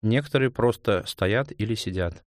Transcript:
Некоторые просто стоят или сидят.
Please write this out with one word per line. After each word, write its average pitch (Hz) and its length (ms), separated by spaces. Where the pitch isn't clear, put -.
Некоторые 131 480
просто 113 560
стоят 110 540
или 110 160
сидят. 90 480